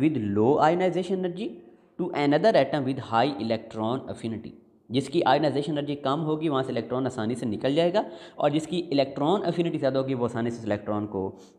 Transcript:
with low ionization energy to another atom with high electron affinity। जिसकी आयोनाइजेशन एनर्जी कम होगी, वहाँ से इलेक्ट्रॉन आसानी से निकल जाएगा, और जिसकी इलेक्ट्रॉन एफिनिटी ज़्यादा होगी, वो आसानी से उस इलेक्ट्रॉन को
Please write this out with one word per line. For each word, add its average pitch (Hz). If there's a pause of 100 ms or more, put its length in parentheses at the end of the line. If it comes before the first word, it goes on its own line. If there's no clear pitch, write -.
with 113
low 117
ionization 180
energy 170 (540)
to -
another 147
atom 135
with 131
high 113
electron 110
affinity। 113 (420)
जिसकी 139
आयोनाइजेशन 147
एनर्जी 143
कम 143
होगी, 156
वहाँ 131
से 123
इलेक्ट्रॉन 120
आसानी 117
से 120
निकल 131
जाएगा, 175 (320)
और 147
जिसकी 156
इलेक्ट्रॉन 147
एफिनिटी 170
ज़्यादा 135
होगी, 135
वो 120
आसानी 117
से 117
उस 110
इलेक्ट्रॉन 104
को 95 (200)